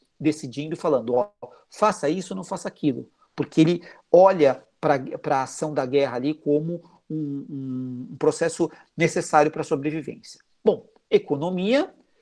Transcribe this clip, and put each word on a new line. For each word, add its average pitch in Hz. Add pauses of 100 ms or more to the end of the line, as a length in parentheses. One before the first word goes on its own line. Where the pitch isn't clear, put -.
(200)
decidindo 151
e -
falando: 123
ó, 123 (400)
faça 208
isso 180
ou -
não 185
faça 190
aquilo, 127 (240)
porque 147
ele 170 (300)
olha 175 (160)
pra, 151 (220)
pra 139
ação 151
da 135
guerra 131
ali 139
como 156 (300)
um, 143
um, 127
um 139
processo 156 (260)
necessário 156
pra 156
sobrevivência. 147 (240)
Bom, 202 (220)
economia 185 (280)